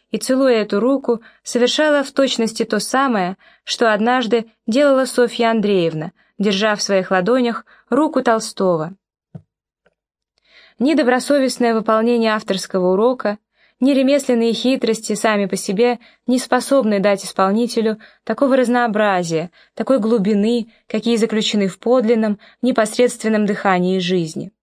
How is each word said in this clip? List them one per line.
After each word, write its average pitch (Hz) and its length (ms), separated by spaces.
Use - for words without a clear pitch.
и 220 60
целуя 254 460
эту 202 180
руку, 247 400
совершала 285 600
в 269 80
точности 226 540
то 214 140
самое, 208 580
что - 300
однажды 226 540
делала 262 380
Софья 240 460
Андреевна, 180 600
держа 208 380
в 202 60
своих 190 300
ладонях 226 540
руку 285 320
Толстого. 196 720
Ни 277 140
добросовестное 254 800
выполнение 226 600
авторского 190 600
урока, 214 440
ни 262 140
ремесленные 262 600
хитрости 220 600
сами 208 320
по 190 120
себе 226 420
не 247 140
способны 247 600
дать 196 260
исполнителю 220 760
такого 247 320
разнообразия, 208 960
такой 254 260
глубины, 214 720
какие 233 300
заключены 214 500
в 175 120
подлинном, 220 600
непосредственном 226 840
дыхании 190 540
жизни. 175 520